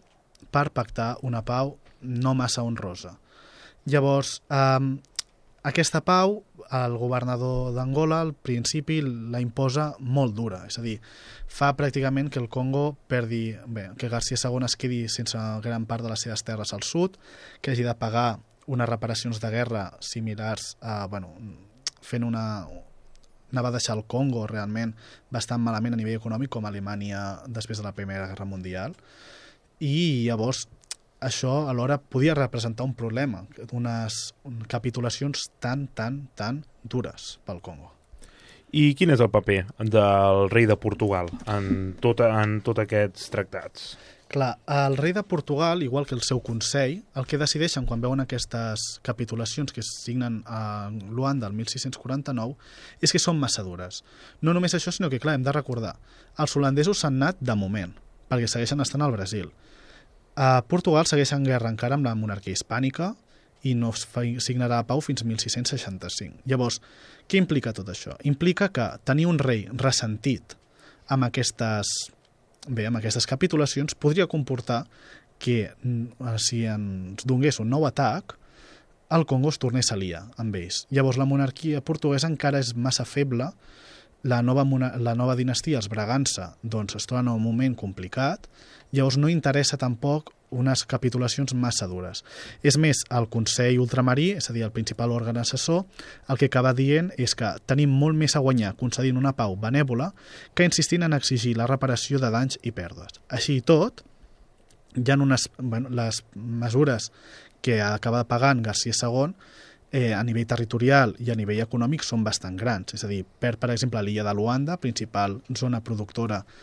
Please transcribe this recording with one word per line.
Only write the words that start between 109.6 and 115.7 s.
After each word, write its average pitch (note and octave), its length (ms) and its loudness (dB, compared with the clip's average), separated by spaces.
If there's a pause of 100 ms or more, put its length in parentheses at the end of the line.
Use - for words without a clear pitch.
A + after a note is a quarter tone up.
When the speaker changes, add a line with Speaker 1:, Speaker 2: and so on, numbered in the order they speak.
Speaker 1:
eh, B2 220 2
a G2+ 100 0
nivell A#2 220 0
territorial A#2+ 720 2
i B2 140 -4
a - 20 0
nivell G#2+ 300 0
econòmic B2 400 0
són A#2 200 0
bastant F#2+ 360 -4
grans. G#2 320 -2
És A2 120 -8
a G#2 40 -4
dir, G2+ 140 -4 (180)
perd, A#2+ 160 0
per A#2+ 160 -2
exemple, A2+ 320 0
l'illa G#2 200 -2
de G#2 120 0
Luanda, C3 400 0
principal G2+ 640 -2 (180)
zona B2 240 0